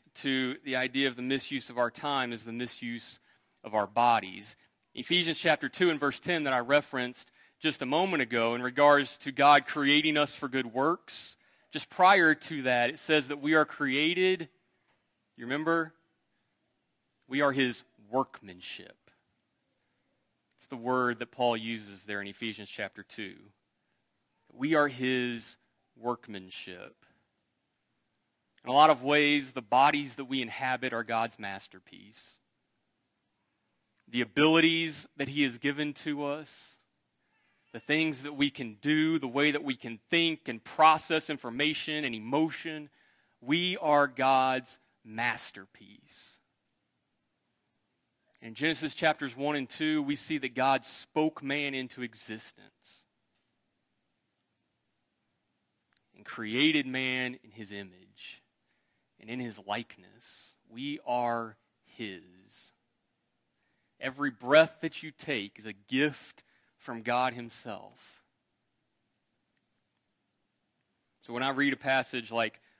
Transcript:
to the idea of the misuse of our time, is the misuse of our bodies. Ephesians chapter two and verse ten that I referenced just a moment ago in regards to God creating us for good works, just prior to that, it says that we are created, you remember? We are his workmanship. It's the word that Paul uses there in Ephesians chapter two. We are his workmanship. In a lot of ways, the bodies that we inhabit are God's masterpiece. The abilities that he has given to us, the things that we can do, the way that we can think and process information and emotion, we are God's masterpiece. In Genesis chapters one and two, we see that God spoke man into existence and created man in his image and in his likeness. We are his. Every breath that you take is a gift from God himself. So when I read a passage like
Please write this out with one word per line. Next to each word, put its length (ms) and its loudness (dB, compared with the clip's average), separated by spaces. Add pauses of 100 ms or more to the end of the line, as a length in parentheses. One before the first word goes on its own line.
(160)
to 480 -2
the 120 -2
idea 320 0
of 80 -6
the 60 -8
misuse 480 -4
of 80 -6
our 120 2
time, 420 -4
is 120 -10
the 80 -12
misuse 680 -10 (460)
of 100 -6
our 140 2
bodies. 680 2 (400)
Ephesians 440 -2
chapter 300 2
two 220 2
and 80 0
verse 220 -2
ten 240 -2
that 80 -2
I 60 2
referenced 720 0 (260)
just 220 -2
a 60 -4
moment 360 2
ago 320 0
in 60 -4
regards 560 4
to 160 -8
God 320 8
creating 540 2
us 160 0
for 120 -8
good 280 -4
works, 600 -2 (340)
just 180 -8
prior 460 8
to 300 -6
that, 260 4
it 80 -8
says 300 2
that 120 -6
we 140 2
are 100 8
created, 840 0 (880)
you 80 -12
remember? 480 -2 (1300)
We 140 -4
are 120 4
his 320 0 (260)
workmanship. 840 -6 (1600)
It's 80 -20
the 100 -12
word 440 0
that 100 -10
Paul 260 0
uses 460 -8
there 180 -8
in 80 -10
Ephesians 400 -10
chapter 340 -10
two. 340 -14 (1160)
We 220 0
are 140 6
his 680 -2 (400)
workmanship. 960 -10 (1700)
In 60 -6
a 40 2
lot 160 10
of 120 2
ways, 500 2
the 100 -8
bodies 540 4
that 80 -10
we 180 -4
inhabit 500 -4
are 120 -4
God's 340 -2
masterpiece. 1000 -16 (1700)
The 120 -2
abilities 840 4 (100)
that 120 -4
he 160 0
has 140 -2
given 360 -4
to 300 -8
us, 520 -10 (960)
the 80 -14
things 420 0
that 120 -10
we 160 2
can 300 -12
do, 380 2
the 100 -6
way 220 2
that 120 -2
we 140 -4
can 240 -12 (100)
think 380 0
and 160 -8
process 640 4
information 760 -4
and 100 -4
emotion, 760 -4 (520)
we 360 0
are 320 4
God's 680 2 (260)
masterpiece. 1300 -10 (2000)
In 140 -16
Genesis 400 -2
chapters 420 0
one 200 -2
and 120 -6
two, 340 -2
we 140 -4
see 220 -4
that 160 -8
God 300 2
spoke 580 -2
man 320 -4
into 280 -8
existence 1040 -14 (3000)
and 80 -20
created 640 0
man 580 -4
in 60 -20
his 220 -16
image 680 -16 (800)
and 80 -18
in 120 -8
his 260 -10
likeness. 880 -10 (160)
We 360 -10
are 500 -2 (280)
his. 880 -14 (1300)
Every 300 -6
breath 500 4
that 220 -8
you 80 -14
take 480 -8
is 80 -18
a 60 -10
gift 680 -4 (340)
from 260 -12
God 300 0
himself. 920 -14 (3000)
So 120 -18
when 100 -2
I 60 2
read 240 2
a 40 -4
passage 540 0
like 300 -2 (200)